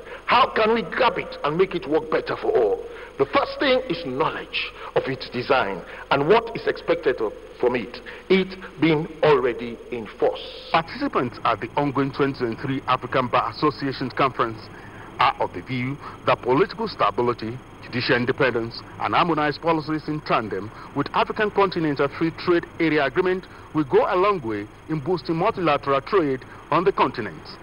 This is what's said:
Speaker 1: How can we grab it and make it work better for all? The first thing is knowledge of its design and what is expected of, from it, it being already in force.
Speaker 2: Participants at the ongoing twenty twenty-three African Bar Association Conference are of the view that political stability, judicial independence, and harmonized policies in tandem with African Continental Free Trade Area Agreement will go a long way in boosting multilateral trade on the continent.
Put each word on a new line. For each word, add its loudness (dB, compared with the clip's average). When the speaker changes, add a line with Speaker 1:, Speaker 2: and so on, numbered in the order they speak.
Speaker 1:
How 4
can 4
we 2
grab 0
it -8
and 0
make 4
it -4
work 0
better -2
for 0
all? 4
The 2
first 0
thing 4
is -4
knowledge -4
of 2
its -6
design 0
and 2
what 4
is -6
expected 0
of, 0
from 2
it, -6
it 2
being 4
already 4
in -8
force. 2
Speaker 2:
Participants -2
at 2
the -6
ongoing 0
twenty 0
twenty-three -4
African 0
Bar 0
Association -2
Conference 0
are 4
of -2
the -8
view -4
that 2
political 2
stability, -2
judicial 0
independence, 0
and 0
harmonized 2
policies 0
in -2
tandem -2
with 0
African 0
Continental 2
Free 0
Trade 4
Area 4
Agreement 0
will 2
go 4
a 2
long 4
way -4
in -2
boosting -2
multilateral 2
trade 2
on 4
the 4
continent. -2